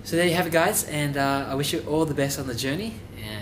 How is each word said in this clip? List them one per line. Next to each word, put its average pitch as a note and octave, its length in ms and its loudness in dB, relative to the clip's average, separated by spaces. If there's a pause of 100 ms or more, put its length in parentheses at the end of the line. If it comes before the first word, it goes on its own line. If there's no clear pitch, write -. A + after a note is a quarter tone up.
So E3+ 120 -4
there F3 120 4
you D#3+ 80 4
have F3 100 2
it, D#3+ 80 -4
guys, D#3+ 300 4
and, D3 340 -2
uh, C#3 320 2
I C3+ 60 -2
wish D3 180 0
you E3 140 0
all D#3 180 2
the D3+ 80 -2
best C#3 240 0
on C#3 80 -4
the B2+ 80 -4
journey. D3 420 -2 (220)
Uh, G#2+ 240 -6